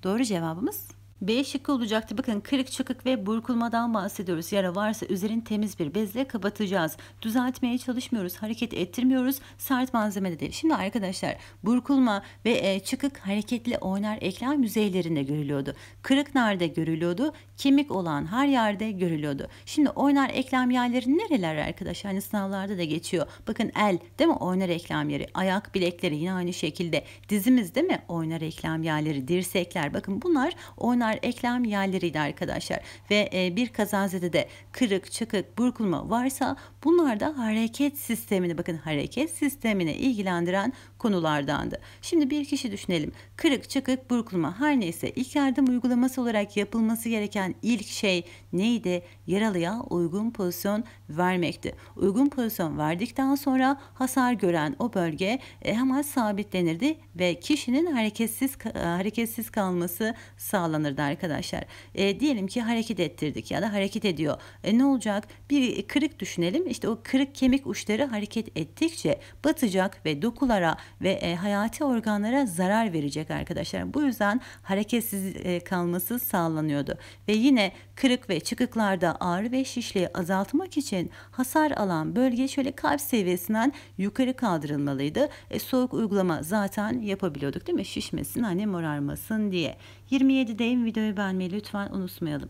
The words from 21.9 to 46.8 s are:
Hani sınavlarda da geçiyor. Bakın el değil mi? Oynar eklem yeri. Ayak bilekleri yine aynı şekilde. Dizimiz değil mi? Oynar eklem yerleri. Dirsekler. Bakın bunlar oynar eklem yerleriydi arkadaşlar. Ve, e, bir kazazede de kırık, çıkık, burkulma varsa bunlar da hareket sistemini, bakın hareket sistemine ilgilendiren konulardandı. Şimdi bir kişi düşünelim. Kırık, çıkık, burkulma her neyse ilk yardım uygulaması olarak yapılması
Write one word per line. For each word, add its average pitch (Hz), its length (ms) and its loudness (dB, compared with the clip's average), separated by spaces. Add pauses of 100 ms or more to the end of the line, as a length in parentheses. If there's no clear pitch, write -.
Hani 196 100 -2
sınavlarda 196 560 -2
da 175 60 0
geçiyor. 156 420 -2 (220)
Bakın 226 300 -2
el 202 200 4 (200)
değil 330 120 6
mi? 294 60 4
Oynar 185 320 0
eklem 151 400 -2
yeri. 139 260 -2
Ayak 190 400 -2
bilekleri 175 420 0
yine 170 160 -2
aynı 175 200 -2
şekilde. 165 520 -2 (240)
Dizimiz 208 460 4
değil 311 120 2
mi? 330 220 0
Oynar 165 320 -2
eklem 160 420 -4
yerleri. 151 460 0
Dirsekler. 175 680 0
Bakın 196 280 -4
bunlar 330 320 2 (220)
oynar 233 360 2 (100)
eklem 247 420 0
yerleriydi 190 560 0
arkadaşlar. - 600 -4 (300)
Ve, 208 240 2
e, 180 220 0
bir 240 120 0
kazazede 190 640 -2
de 165 160 2 (240)
kırık, 196 400 0
çıkık, - 460 -4
burkulma 226 520 0
varsa 247 460 0 (280)
bunlar 294 360 6
da 302 180 -2
hareket 226 600 0
sistemini, 185 600 0
bakın 175 180 -2
hareket 156 540 -2
sistemine 214 680 0
ilgilendiren 196 760 0 (260)
konulardandı. 151 840 0 (220)
Şimdi 294 280 2
bir 294 140 0
kişi 269 280 -4
düşünelim. 170 400 -2 (240)
Kırık, - 340 2
çıkık, 262 400 0
burkulma 185 500 0
her 294 200 4
neyse 170 300 -2
ilk - 260 -4
yardım 269 320 4
uygulaması 247 520 2
olarak 214 360 0
yapılması 226 520 0